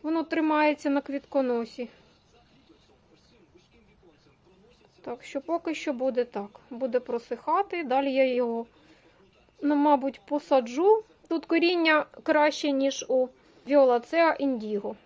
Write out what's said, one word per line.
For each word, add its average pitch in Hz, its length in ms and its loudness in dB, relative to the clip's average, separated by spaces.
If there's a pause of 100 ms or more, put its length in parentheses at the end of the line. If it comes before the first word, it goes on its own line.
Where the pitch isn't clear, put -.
воно 320 200 -2
тримається 311 680 0
на 277 100 0
квітконосі. 247 880 -4 (3250)
Так 247 220 -12
що - 160 -8
поки 330 340 -6
що 302 180 -6
буде 247 320 -2
так. 202 360 -10 (100)
Буде 247 300 -4
просихати. 311 840 -4
Далі 269 280 0
я 262 220 2
його, 233 320 -4 (960)
ну, 294 140 0
мабуть, 285 520 2
посаджу. 285 760 2 (260)
Тут 330 180 -4
коріння 330 600 2 (160)
краще, 302 480 2
ніж 269 380 -2
у 254 200 0 (380)
Віолацеа 277 680 4
Індіго. 214 720 -4